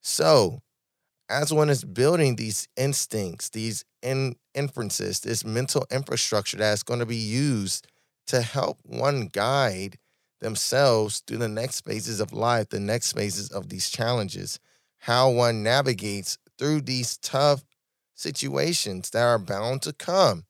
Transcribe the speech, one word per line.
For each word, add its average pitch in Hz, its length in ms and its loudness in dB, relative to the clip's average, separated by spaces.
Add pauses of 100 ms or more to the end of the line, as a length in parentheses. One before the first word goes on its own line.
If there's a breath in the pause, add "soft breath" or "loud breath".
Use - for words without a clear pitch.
So, 131 580 4 (680)
as 147 240 0
one 151 160 4
is 135 160 2
building 135 500 2
these 110 400 -6
instincts, 110 760 -2
these 110 360 -6 (160)
in-, 135 340 -2 (180)
inferences, 110 680 -4
this 110 240 -4
mental 127 440 -2
infrastructure 117 680 -2
that's 104 260 2
gonna 120 220 -2
be 117 100 -6
used 113 720 0 (400 soft breath)
to 127 140 2
help - 420 -2
one 127 440 -2
guide 101 680 0 (440)
themselves 110 840 2
through 117 120 -6
the 117 100 -2
next 110 380 -6
phases 107 340 -6
of 104 140 -2
life, 113 360 0
the 101 100 -4
next 104 340 -2
phases 101 360 -4
of 95 200 -8
these 95 200 -4
challenges, 107 720 -4 (400)
how 127 300 4
one 120 340 4
navigates 107 760 0 (200)
through 151 240 0
these 127 360 -4
tough 143 460 2 (500)
situations 139 1000 -2
that 113 120 2
are 120 160 4
bound 104 440 -4
to 151 100 -6
come. 165 560 2